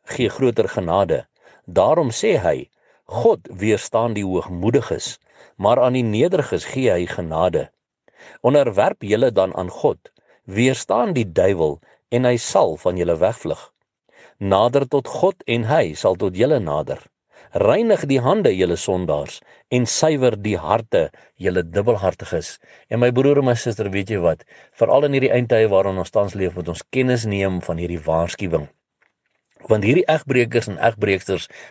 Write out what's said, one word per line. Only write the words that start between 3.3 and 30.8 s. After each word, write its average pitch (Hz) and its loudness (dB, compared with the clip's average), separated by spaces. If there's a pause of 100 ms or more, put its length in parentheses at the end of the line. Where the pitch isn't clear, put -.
weerstaan 110 0
die 104 -4
hoogmoediges, 92 -2 (380)
maar 110 2
aan 127 2
die 127 0
nederiges 117 0
gee 131 -2
hy 87 0
genade." 82 -2 (720)
Onderwerp 131 2
julle 113 2
dan 95 0
aan 90 -6
God, - -2 (340)
weerstaan 123 0
die 110 -2
duiwel 82 0 (280)
en 123 0
hy 123 2
sal - 0
van 90 -2
julle 87 0
wegvlug. 85 -4 (640)
Nader 117 2
tot 135 -2
God 190 -2 (100)
en 117 -2
hy 110 0
sal 95 0
tot 92 -4
julle 131 2
nader. 73 -4 (500)
Reinig 175 2 (100)
die 135 2
hande, 151 2
julle 92 0
sondaars, 80 -4 (340)
en 123 0
suiwer 131 2
die 104 -2
harte, 92 0 (340)
julle 90 -2
dubbelhartiges. 95 -2 (340)
En 117 -2
my 123 4
broer 139 4
en - -2
my 123 4
suster, 107 -4
weet 98 -4
jy 104 -2
wat? 80 0 (320)
Veral 135 4
in 139 0
hierdie 135 2
eindtye 113 2
waarin 95 2
ons - -12
tans 101 0
leef, 92 -4
moet 87 -6
ons - -12
kennis 123 0
neem 98 -2
van 85 -6
hierdie 85 -6
waarskuwing. 82 -2 (1040)
Want 104 2
hierdie 151 4
egbrekers 123 0
en 95 -10